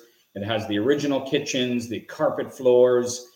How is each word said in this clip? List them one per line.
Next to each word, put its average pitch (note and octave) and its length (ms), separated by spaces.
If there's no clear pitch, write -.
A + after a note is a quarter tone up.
It G2+ 80
has G#2+ 240
the G#2 100
original C#3 440
kitchens, B2 680
the G#2 140
carpet C3+ 520
floors, B2 800